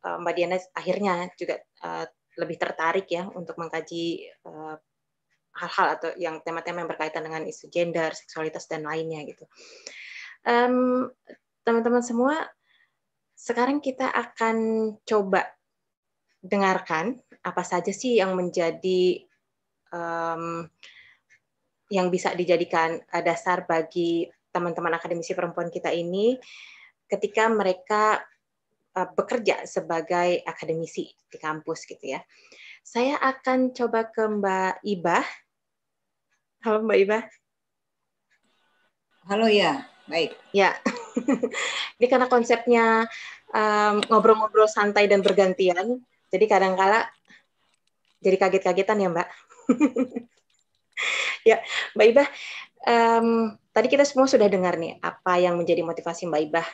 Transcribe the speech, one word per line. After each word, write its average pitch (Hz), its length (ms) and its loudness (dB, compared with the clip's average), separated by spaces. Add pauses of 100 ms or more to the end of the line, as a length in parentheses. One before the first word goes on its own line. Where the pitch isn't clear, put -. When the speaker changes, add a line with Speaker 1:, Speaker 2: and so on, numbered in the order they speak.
Speaker 1:
eh, 175 220 -8
Mbak 170 160 -4
Diana 175 180 0 (140)
akhirnya 180 640 -2
juga, 170 240 -8
eh, 165 460 -12 (340)
lebih 165 180 -8
tertarik 175 540 -4
ya 175 240 -6
untuk 170 240 -12
mengkaji, 165 460 -8 (200)
eh, 156 500 -18 (840)
hal-hal 180 280 0 (120)
atau 165 160 -6
yang 160 260 -6
tema-tema 170 400 -8
yang 165 80 -8
berkaitan 156 380 -8
dengan 160 160 -8
isu 151 240 -14
gender, 165 480 -2
seksualitas, 160 560 -10
dan 156 160 -8
lainnya 160 400 -8
gitu. - 160 -20 (1040)
Em, 247 640 2 (560)
teman-teman 233 340 2
semua, 247 460 -2 (880)
sekarang 254 480 -2
kita 262 240 -4
akan 226 480 -2 (480)
coba 196 400 0 (960)
dengarkan 190 800 -2 (240)
apa 180 240 -4
saja 180 240 -2
sih 240 260 -2
yang 190 160 2
menjadi, 180 960 -2 (640)
em, 165 720 -6 (1200)
yang 180 240 0
bisa 180 240 -2
dijadikan, 170 640 0
eh, 170 240 -6
dasar 180 400 -2
bagi 170 640 -2 (240)
teman-teman 170 460 -4
akademisi 175 340 -8
perempuan 175 400 -4
kita 175 220 -6
ini 190 420 0 (720)
ketika 208 400 0
mereka, 214 720 0 (720)
eh, 185 160 -4
bekerja - 560 -2
sebagai 175 800 -2
akademisi 165 640 -8 (240)
di 156 80 -20
kampus 156 480 -8
gitu - 240 -14
ya. 147 80 -8 (640)
Saya 262 380 -2
akan 262 500 0
coba 233 380 -2
ke 226 160 -2
Mbak 190 480 0 (100)
Ibah. 190 440 0 (1400)
Halo 220 160 2
Mbak 202 240 4
Ibah. 214 160 -2 (2000)
Speaker 2:
Halo 220 160 4
ya, 180 400 4 (240)
baik. 156 240 -2 (160)
Speaker 1:
Ya, 190 240 4 (400)
<laughs> - 840 -4
ini 240 100 6
karena 254 160 4
konsepnya, 233 800 4 (480)
em, 208 560 2
ngobrol-ngobrol 220 560 6
santai 208 400 2
dan 196 160 4
bergantian, 196 800 2 (240)
jadi 185 240 2
kadangkala 190 560 4 (1120)
jadi 190 160 4
kaget-kagetan 190 640 2
ya 190 140 2
Mbak. 170 140 -2 (440)
<laughs> 247 640 -2 (1120)
Ya, - 160 4 (320)
Mbak 214 160 8
Ibah, 277 160 6 (640)
em, 226 640 4 (160)
tadi 226 160 2
kita 277 160 4
semua 262 240 4
sudah 214 240 6
dengar 180 240 2
nih 165 240 -8
apa 180 400 0
yang 175 160 4
menjadi 170 240 2
motivasi 170 480 -6
Mbak 156 140 0 (100)
Ibah 165 220 -2